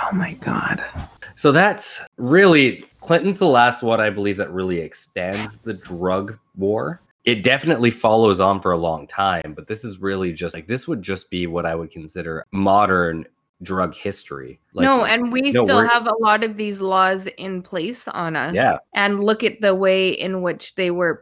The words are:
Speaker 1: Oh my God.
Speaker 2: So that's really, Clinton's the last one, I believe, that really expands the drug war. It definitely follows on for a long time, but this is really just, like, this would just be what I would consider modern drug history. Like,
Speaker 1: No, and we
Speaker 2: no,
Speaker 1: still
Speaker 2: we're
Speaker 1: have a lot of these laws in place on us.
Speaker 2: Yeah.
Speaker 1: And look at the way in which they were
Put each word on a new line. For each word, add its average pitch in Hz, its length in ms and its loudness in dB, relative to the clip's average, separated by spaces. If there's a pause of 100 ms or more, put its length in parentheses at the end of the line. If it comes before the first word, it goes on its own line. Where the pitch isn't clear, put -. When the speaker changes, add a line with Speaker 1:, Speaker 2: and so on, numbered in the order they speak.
Speaker 1:
Oh - 120 -4
my 185 200 -4
God. - 500 -6 (500)
Speaker 2:
So - 160 2
that's 185 520 0 (160)
really, 147 640 4 (160)
Clinton's 185 380 0
the 180 100 2
last 120 340 4
one, 113 160 2
I 107 120 0
believe, 101 260 -2
that 87 160 -4
really 92 280 -2
expands 95 760 -8
the 110 160 -8
drug 92 640 -4 (160)
war. 113 460 -2 (240)
It 113 180 0
definitely 123 500 2
follows 110 480 4
on 95 200 2
for 90 120 0
a 85 60 2
long 80 280 -4
time, 85 500 -2
but 80 120 -14
this 110 180 -10
is 95 140 -14
really 95 340 -4
just, 85 200 -8
like, 82 120 -14
this 127 200 -6
would 143 140 -4
just 92 300 -8
be 87 160 -4
what 85 180 -4
I 82 100 -4
would 82 160 -8
consider 80 600 -12
modern 95 760 2 (340)
drug 90 320 -4
history. 69 680 -12 (120)
Like, 262 120 -2
Speaker 1:
No, 262 200 2
and 240 280 0
we 254 80 0
Speaker 2:
no, 247 240 2
Speaker 1:
still 247 140 4
Speaker 2:
we're 226 100 4
Speaker 1:
have 233 180 2
a 226 140 0
lot 214 240 2
of 214 120 -4
these 208 240 -6
laws 190 460 2 (120)
in 185 220 -8
place 185 460 -8
on 165 300 -6
us. 139 180 -4
Speaker 2:
Yeah. 104 240 2 (160)
Speaker 1:
And 202 240 0
look 214 240 0
at 214 180 -2
the 196 140 2
way 190 360 2
in 185 320 -4
which - 340 -6
they 180 160 0
were 175 300 0